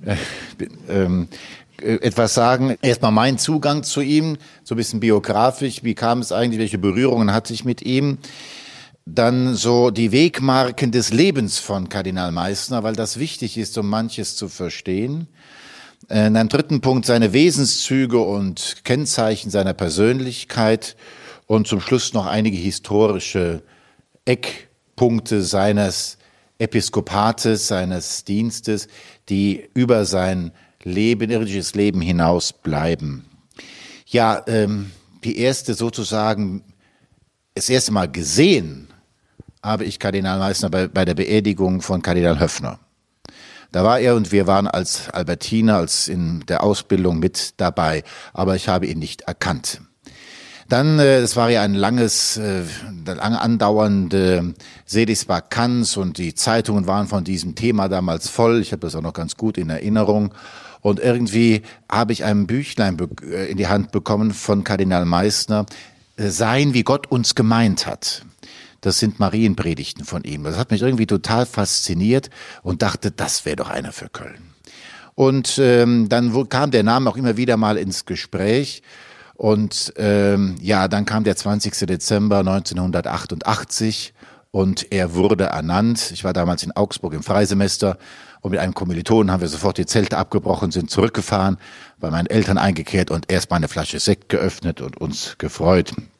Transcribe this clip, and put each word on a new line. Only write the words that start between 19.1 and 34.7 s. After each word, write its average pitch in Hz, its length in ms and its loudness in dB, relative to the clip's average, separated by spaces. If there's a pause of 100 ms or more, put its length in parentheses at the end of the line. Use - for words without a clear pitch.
seiner 95 220 0
Persönlichkeit 110 1200 0 (480)
und 107 220 2
zum 104 120 0
Schluss - 320 0
noch 101 140 -2
einige 107 320 0
historische 95 1040 0 (640)
Eckpunkte - 1160 -2
seines 98 720 0 (400)
Episkopates, 110 1080 0
seines 92 580 -4
Dienstes, 107 640 -4 (400)
die 98 440 0
über 120 300 4
sein 92 480 -2 (320)
Leben, 107 480 0
irdisches 101 440 -4
Leben 101 260 2
hinaus 85 500 2
bleiben. 76 720 -4 (800)
Ja, 113 420 2
ähm, 104 440 0 (320)